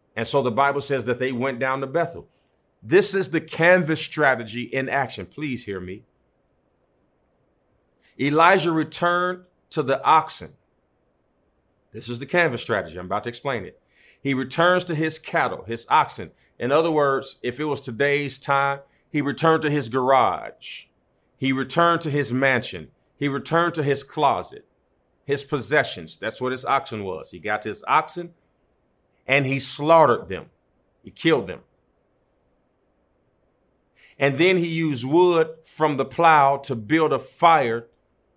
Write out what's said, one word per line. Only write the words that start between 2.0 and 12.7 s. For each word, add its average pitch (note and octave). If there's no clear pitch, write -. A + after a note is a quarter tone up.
This F3
is F#3+
the D#3
canvas D#3+
strategy A#2+
in C3
action. B2
Please C#3
hear F#2+
me. F#2
Elijah E3
returned F3
to D#3
the C3
oxen. D3
This G#2+
is A#2+
the C#3
canvas D#3+
strategy. F2+